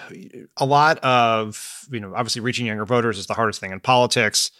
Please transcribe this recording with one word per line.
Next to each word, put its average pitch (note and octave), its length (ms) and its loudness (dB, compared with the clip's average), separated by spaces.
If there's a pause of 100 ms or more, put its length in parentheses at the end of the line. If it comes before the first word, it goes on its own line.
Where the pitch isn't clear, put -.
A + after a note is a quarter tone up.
(580)
a C#3 80 0
lot D3 340 4
of, A2+ 920 0
you A#2+ 80 -6
know, G2 160 -12
obviously A#2 260 -4
reaching A#2+ 240 -4
younger G#2+ 200 -4
voters A#2 320 2
is F#2+ 100 -10
the G#2 80 -6
hardest G#2+ 240 0
thing F#2+ 120 -10
in F#2+ 80 -12
politics. B2 800 2